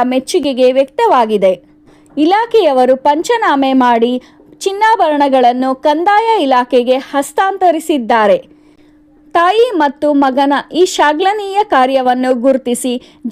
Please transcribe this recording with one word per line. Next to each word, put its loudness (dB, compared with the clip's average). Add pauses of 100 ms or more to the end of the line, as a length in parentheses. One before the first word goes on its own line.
(100)
ಮೆಚ್ಚುಗೆಗೆ -2 (100)
ವ್ಯಕ್ತವಾಗಿದೆ. 0 (720)
ಇಲಾಖೆಯವರು 2 (120)
ಪಂಚನಾಮೆ 0 (140)
ಮಾಡಿ 0 (500)
ಚಿನ್ನಾಭರಣಗಳನ್ನು 0 (180)
ಕಂದಾಯ 0 (180)
ಇಲಾಖೆಗೆ 0 (120)
ಹಸ್ತಾಂತರಿಸಿದ್ದಾರೆ. 0 (1000)
ತಾಯಿ 2 (140)
ಮತ್ತು -2 (160)
ಮಗನ 0 (260)
ಈ 4 (100)
ಶ್ಲಾಘನೀಯ -2 (160)
ಕಾರ್ಯವನ್ನು 0 (140)
ಗುರುತಿಸಿ -2 (380)